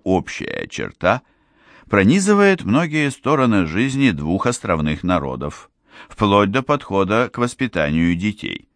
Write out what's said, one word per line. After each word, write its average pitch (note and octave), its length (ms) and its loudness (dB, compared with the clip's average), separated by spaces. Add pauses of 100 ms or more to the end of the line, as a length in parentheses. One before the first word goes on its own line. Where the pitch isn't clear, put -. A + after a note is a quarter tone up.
общая - 640 -4
черта – F#2 540 -2 (640)
пронизывает F#3+ 800 4
многие D3+ 440 0
стороны B2+ 560 0
жизни C3 440 0
двух D#2+ 360 -2
островных D#2 580 -2
народов, C#2+ 680 -4 (400)
вплоть G2+ 400 2
до C3 120 -2
подхода G#2+ 720 -2
к - 60 -14
воспитанию F2 760 0
детей. G2+ 600 -8